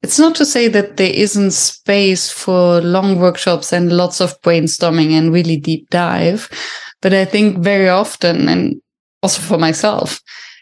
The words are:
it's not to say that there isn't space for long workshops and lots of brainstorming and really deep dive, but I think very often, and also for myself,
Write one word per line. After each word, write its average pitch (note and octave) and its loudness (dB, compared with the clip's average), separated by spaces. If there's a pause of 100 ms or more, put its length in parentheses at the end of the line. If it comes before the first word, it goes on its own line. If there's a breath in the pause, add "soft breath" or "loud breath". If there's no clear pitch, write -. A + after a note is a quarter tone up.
it's - -4
not D#4+ 4
to D4 0
say A#3+ 0
that G3+ -2
there F#3+ 0
isn't G3+ 0
space G3 -2
for F3 2
long F#3 0
workshops F3 0
and F3 2
lots F3+ 0
of F3+ -4
brainstorming E3 0
and D#3+ 2
really E3 0
deep D#3+ -6
dive, F3 -2 (520 loud breath)
but F#3+ 0
I F#3+ 2
think G3+ 0
very G3 2
often, F3+ 0
and - -2 (400)
also - -2
for G3+ -2
myself, E3 -2 (420 loud breath)